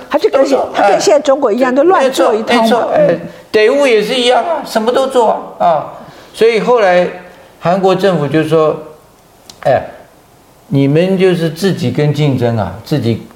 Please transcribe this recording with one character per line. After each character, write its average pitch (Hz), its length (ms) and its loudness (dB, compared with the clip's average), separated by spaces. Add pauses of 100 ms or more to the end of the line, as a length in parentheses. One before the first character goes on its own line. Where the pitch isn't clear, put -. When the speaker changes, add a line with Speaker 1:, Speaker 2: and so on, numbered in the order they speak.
Speaker 1:
他 - 80 0
就 415 140 2
跟 539 120 2
现-， 277 140 0
Speaker 2:
都 - 60 -2
做， - 100 -8
Speaker 1:
他 403 160 2
跟 339 100 2
现 370 140 2
在 285 60 4
中 277 200 0
国 254 120 0
一 233 80 -2
样， 254 120 0
Speaker 2:
哎。 254 40 -2
Speaker 1:
都 277 80 2
乱 320 280 2
做 262 220 0
一 214 80 -2
通 240 140 -2
嘛。 233 80 2
Speaker 2:
没 226 60 2
错， 233 100 2
没 214 80 -2
错， 170 60 -6
哎， 156 160 2
Speaker 1:
嗯。 170 100 -2 (320)
Speaker 2:
Daewoo 247 340 2
也 226 160 2
是 226 140 -4
一 247 100 -2
样 240 180 2
啊， 233 220 -4
什 - 160 -4
么 226 100 0
都 269 140 0
做 233 240 0 (300)
啊， 180 80 0
啊。 156 260 -2 (400)
所 220 140 2
以 226 120 2
后 226 200 2
来 180 280 2 (520)
韩 180 200 0
国 190 160 2
政 180 220 0
府 147 100 -2
就 156 160 0
说， 156 320 2 (920)
哎， 123 140 2 (920)
你 139 180 0
们 175 320 0
就 185 160 2
是 165 140 -2
自 180 220 -2
己 123 200 -4
跟 147 200 0
竞 143 240 0
争 117 220 -2
啊， 90 160 -4 (100)
自 147 160 -4
己 113 220 -2 (140)